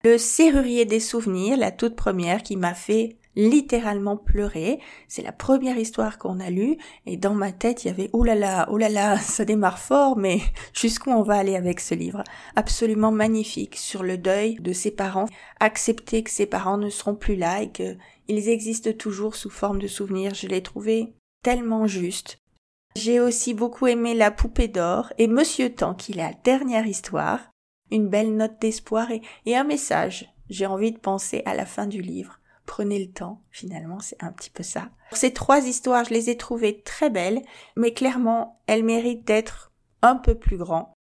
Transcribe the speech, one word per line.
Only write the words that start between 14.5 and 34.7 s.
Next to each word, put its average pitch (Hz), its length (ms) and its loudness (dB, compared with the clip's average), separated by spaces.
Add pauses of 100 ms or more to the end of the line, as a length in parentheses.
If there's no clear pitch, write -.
de 180 180 -4
ses 202 180 -4
parents. 196 360 -2 (320)
Accepter 220 640 0
que - 80 -10
ses 202 140 0
parents 190 320 -2
ne 208 120 -2
seront 208 260 -4
plus 208 200 -2
là 180 260 0
et 202 100 -6
que 185 240 -8 (320)
ils 214 220 0
existent 220 440 0
toujours 214 420 -6
sous - 140 -10
forme 202 300 -4
de 202 80 -6
souvenirs, 196 460 -4
je 196 140 -10
l'ai 185 160 -2
trouvé 220 500 -2 (300)
tellement 226 440 2
juste. 185 500 -4 (580)
J'ai 233 240 2
aussi 240 340 0
beaucoup 240 340 0
aimé 233 260 2
La 214 180 6
poupée 226 360 2
d'or 185 500 0
et 226 100 8
Monsieur 254 460 2
Tank, 180 240 -2
qui - 160 -10
est - 20 -6
la 160 160 -4 (120)
dernière 247 440 2
histoire. 190 520 -2 (520)
Une 214 160 2
belle 214 300 0
note 220 240 -2
d'espoir 226 500 -2
et, 226 100 -6 (240)
et 240 120 2
un 277 60 2
message. 190 680 -2 (160)
J'ai 196 160 -4
envie 196 260 0
de 226 80 -12
penser - 460 -4
à - 80 -4
la - 120 -4
fin 202 200 -8
du 202 160 -6
livre. 180 380 -10 (260)
Prenez 202 320 -4
le 185 140 -6
temps, 185 300 -12 (100)
finalement, 175 480 -12
c'est - 240 -14
un 175 80 -10
petit - 180 -18
peu - 140 -14
ça. - 260 -8 (220)